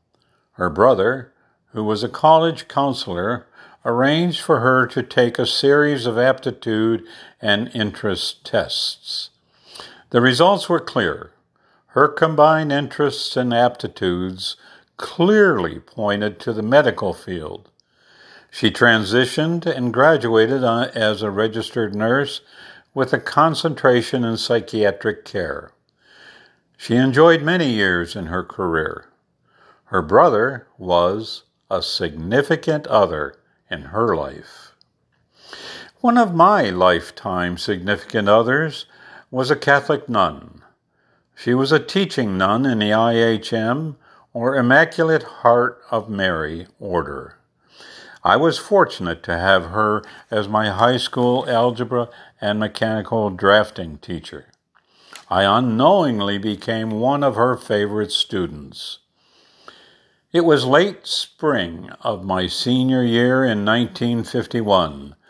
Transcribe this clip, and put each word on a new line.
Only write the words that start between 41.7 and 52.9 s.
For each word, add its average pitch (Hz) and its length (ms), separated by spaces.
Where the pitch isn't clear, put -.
a 147 100
teaching 123 540
nun 104 280
in 123 140
the 107 140
I 113 200
H 113 380
M, 131 460
or 123 240
Immaculate 156 680
Heart 120 580
of 110 180
Mary, 82 560
order. 73 560
I 95 140
was 160 200
fortunate 95 680
to 85 140
have 92 280
her 107 360
as 107 160
my 107 220
high 117 260
school 123 540
algebra 120 580
and 104 180
mechanical 107 760